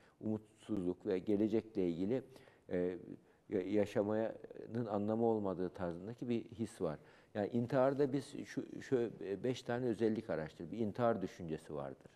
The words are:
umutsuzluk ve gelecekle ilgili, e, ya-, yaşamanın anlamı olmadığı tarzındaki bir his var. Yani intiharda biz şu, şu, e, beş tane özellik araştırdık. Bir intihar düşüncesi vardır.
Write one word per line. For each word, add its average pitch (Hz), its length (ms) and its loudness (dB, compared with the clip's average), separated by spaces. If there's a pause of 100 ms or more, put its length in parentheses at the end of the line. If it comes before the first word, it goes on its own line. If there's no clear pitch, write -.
(200)
umutsuzluk 107 840 -2
ve 95 120 2
gelecekle 101 680 2
ilgili, 98 340 0 (480)
e, 90 280 0 (500)
ya-, 101 120 0 (100)
yaşamanın 107 1200 0
anlamı 107 340 2
olmadığı 98 440 2
tarzındaki 92 600 -6
bir 120 160 0
his 110 360 -6
var. 80 180 0 (360)
Yani 104 140 0
intiharda 131 640 4
biz 139 220 -4 (120)
şu, - 360 -8
şu, 120 280 2 (100)
e, 95 240 -4
beş 123 180 -2
tane 123 240 -2
özellik 110 440 2
araştırdık. 78 420 -4
Bir 104 60 -6
intihar 113 440 2
düşüncesi 82 520 -6
vardır. 69 420 -8